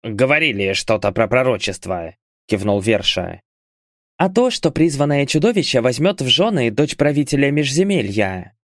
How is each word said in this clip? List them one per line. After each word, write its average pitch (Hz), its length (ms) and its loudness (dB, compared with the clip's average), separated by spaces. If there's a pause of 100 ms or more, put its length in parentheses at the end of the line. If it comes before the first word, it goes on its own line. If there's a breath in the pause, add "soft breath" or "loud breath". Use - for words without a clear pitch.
говорили 113 680 0
что-то 104 380 -2
про 110 160 0
пророчество», 98 880 -2 (320)
кивнул 101 320 0
Верша. 95 640 -2 (760)
«А 185 120 0
то, 240 200 2
что 170 220 -2
призванное 143 540 0
чудовище 156 560 0
возьмет 135 400 0
в 131 60 -2
жены 151 440 2
дочь 147 240 0
правителя 143 560 0
Межземелья». 131 1160 -2